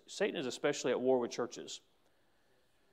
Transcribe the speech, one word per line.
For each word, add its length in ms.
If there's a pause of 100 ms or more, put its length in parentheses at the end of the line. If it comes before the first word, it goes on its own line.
Satan 300
is 80
especially 460
at 100
war 180
with 120
churches. 500 (1120)